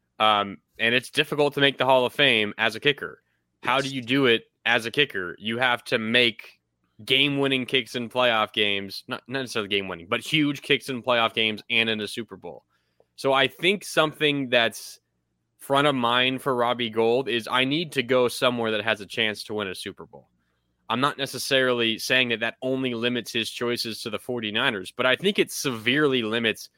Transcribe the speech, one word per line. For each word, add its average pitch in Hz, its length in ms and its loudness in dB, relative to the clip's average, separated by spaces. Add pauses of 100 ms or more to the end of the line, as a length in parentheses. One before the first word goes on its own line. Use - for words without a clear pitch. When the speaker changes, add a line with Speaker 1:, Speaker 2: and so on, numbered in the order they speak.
(200)
Speaker 1:
Um, 104 380 2 (200)
and 113 160 2
it's 123 160 0
difficult 147 460 0
to 143 60 0
make 139 180 4
the 131 60 2
Hall 131 200 6
of 120 80 -4
Fame 113 460 4
as 110 160 2
a 110 40 -10
kicker. 90 440 -2 (400)
How 127 180 2
do 135 60 -4
Speaker 2:
Yes. 135 60 -8
Speaker 1:
you 135 100 -6
do 131 240 2
it 113 160 4 (220)
as 113 200 2
a 113 60 -6
kicker? 98 480 -2
You 113 180 -6
have 123 280 0
to 127 120 0
make 117 600 0 (440)
game-winning 135 600 0
kicks 127 300 -2
in 120 140 -6
playoff 117 440 2
games, 101 540 -2
not, 123 200 -10
not 135 120 -6
necessarily 113 300 -6
game-winning, 92 380 -4
but 117 120 -2
huge 143 420 0
kicks 135 280 0
in 127 120 -6
playoff 117 320 2
games 110 360 -2
and 113 200 2
in 110 80 0
the 104 100 -4
Super 107 300 -10
Bowl. 85 260 -14 (520)
So 135 180 0
I 135 140 4
think 185 360 0
something 147 680 0
that's 117 500 0 (580)
front 139 300 2
of 143 80 4
mind 127 460 2
for 135 140 -2
Robbie 120 340 0
Gould 113 380 2
is, 113 220 -2
"I 127 160 2
need 151 280 -2
to 135 100 0
go 123 240 2
somewhere 120 440 0
that 107 120 -2
has 110 180 -2
a 98 40 -12
chance 107 400 -4
to 110 100 -10
win 104 120 -4
a 90 80 -8
Super 90 300 -12
Bowl." 69 240 -20 (600)
I'm 117 120 -2
not 143 160 0
necessarily 127 800 0
saying 127 320 2
that 113 120 0
that 113 200 -2
only 131 320 -2
limits 120 400 -2
his 113 160 -2
choices 117 540 -4
to 117 60 -8
the 104 100 -6
forty-niners, 113 760 -4
but 120 100 -2
I 127 100 4
think 196 240 0
it 165 120 -2
severely 131 720 0
limits 110 560 -2